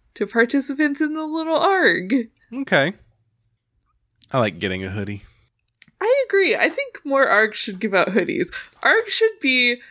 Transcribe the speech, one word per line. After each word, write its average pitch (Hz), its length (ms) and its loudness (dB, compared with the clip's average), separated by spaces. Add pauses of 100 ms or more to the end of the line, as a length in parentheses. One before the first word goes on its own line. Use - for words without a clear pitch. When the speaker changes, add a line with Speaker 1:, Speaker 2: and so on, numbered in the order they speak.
(140)
Speaker 1:
to 208 120 -4
participants 277 760 0
in 302 100 -2
the 311 140 -6
little 320 320 -2
ARG. 240 720 2 (240)
Speaker 2:
Okay. 185 400 0 (1400)
I 135 60 0
like 101 200 0
getting 92 240 -4
a 95 60 -6
hoodie. 101 360 -8 (760)
Speaker 1:
I 508 260 2
agree. 381 300 2
I - 140 2
think 523 340 -10
more 269 220 2
args 214 280 2
should 190 240 -8
give 202 140 -4
out 185 160 2
hoodies. 185 420 -2 (320)
args 440 260 2
should 440 340 0
be 247 480 2